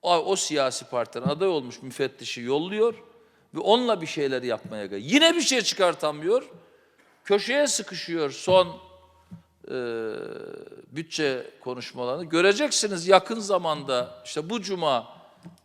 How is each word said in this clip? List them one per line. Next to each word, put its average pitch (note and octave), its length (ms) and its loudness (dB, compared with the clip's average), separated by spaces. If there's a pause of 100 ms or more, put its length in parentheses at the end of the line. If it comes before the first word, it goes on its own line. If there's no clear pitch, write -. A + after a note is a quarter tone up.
O, F3 140 4
o F#3 200 0
siyasi C#3 480 -2
partiden A#2+ 440 -4
aday D#3+ 200 0
olmuş C3+ 340 -4
müfettişi B2+ 580 -6
yolluyor F#3+ 540 0 (600)
ve D#3 60 -8
onunla A3+ 400 2
bir E3 60 -8
şeyler C3+ 360 -2
yapmaya A2 440 -6
gay-, G2+ 160 -8
yine D4+ 320 4
bir E4+ 60 0
şey A#3 220 2
çıkartamıyor. E3 880 0 (760)
Köşeye A#3 420 2
sıkışıyor E3 640 -4
son, F3+ 500 2 (880)
e, - 60 -8 (1160)
bütçe D3 580 -4 (100)
konuşmalarını. B2 640 -6
Göreceksiniz F#3+ 840 2
yakın G3 320 6
zamanda, D3 840 -2
işte D#3 260 -8
bu A3+ 120 -4
cuma E3 560 -2 (460)